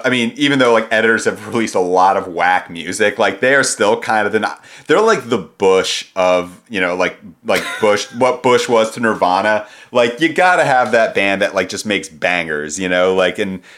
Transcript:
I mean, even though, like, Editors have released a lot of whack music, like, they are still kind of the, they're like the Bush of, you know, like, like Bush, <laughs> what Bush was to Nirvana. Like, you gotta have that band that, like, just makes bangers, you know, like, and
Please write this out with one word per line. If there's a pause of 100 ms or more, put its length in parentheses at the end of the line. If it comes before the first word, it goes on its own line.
I
mean,
even
though,
like,
Editors
have
released
a
lot
of
whack
music,
like,
they
are
still
kind
of
the, (280)
they're
like
the
Bush (100)
of,
you
know,
like, (260)
like (180)
Bush,
<laughs>
what
Bush
was
to
Nirvana. (260)
Like,
you
gotta
have
that
band
that,
like,
just
makes
bangers,
you
know,
like,
and (160)